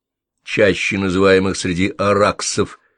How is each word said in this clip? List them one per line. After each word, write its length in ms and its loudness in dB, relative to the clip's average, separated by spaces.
чаще 540 0
называемых 580 2
среди 340 -2
араксов 880 -2